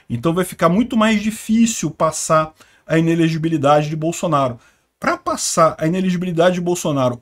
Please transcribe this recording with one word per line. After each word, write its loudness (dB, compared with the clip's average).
Então -2
vai 0
ficar -2
muito 0
mais 2
difícil 0
passar 0
a 0
inelegibilidade 2
de -6
Bolsonaro. -2
Pra -2
passar 0
a -4
inelegibilidade 0
de -2
Bolsonaro -2